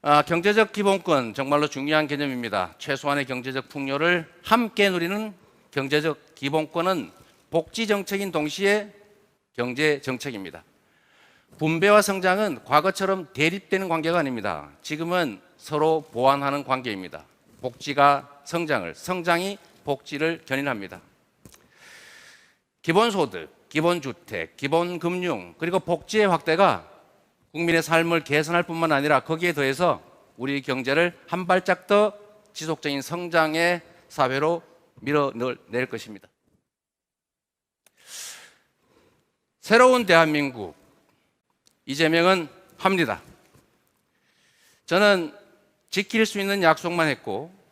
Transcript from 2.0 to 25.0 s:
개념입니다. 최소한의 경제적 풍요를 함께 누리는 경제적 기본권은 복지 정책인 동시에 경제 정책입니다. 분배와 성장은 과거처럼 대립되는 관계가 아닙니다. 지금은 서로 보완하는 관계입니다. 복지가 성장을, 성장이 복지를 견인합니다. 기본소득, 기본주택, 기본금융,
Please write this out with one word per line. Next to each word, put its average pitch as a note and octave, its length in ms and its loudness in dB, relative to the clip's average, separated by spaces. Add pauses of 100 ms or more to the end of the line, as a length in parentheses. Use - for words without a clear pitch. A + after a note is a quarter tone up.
개념입니다. B2+ 720 -4
최소한의 C#3+ 480 -4
경제적 C3 420 -8
풍요를 D3+ 580 -2 (160)
함께 G#3+ 460 2
누리는 F#3+ 460 -4 (380)
경제적 D3 640 -2
기본권은 D#3 760 -4 (400)
복지 E3+ 360 -4
정책인 G3 460 -2
동시에 G3 640 -2 (580)
경제 C3+ 480 -2
정책입니다. G2+ 640 -10 (920)
분배와 E3+ 420 4
성장은 F#3+ 640 0
과거처럼 F#3 680 0
대립되는 F#3+ 560 -2
관계가 E3 300 0
아닙니다. G2 500 -4 (100)
지금은 D#3+ 600 -4 (160)
서로 D#3 540 0
보완하는 C#3 520 0
관계입니다. G2+ 640 -6 (340)
복지가 C#3 840 0
성장을, C#3 500 -4
성장이 F3+ 640 -4 (260)
복지를 D3+ 600 -4
견인합니다. A2+ 560 -6 (1800)
기본소득, E3 880 0
기본주택, C#3 880 -4
기본금융, E3+ 1000 -4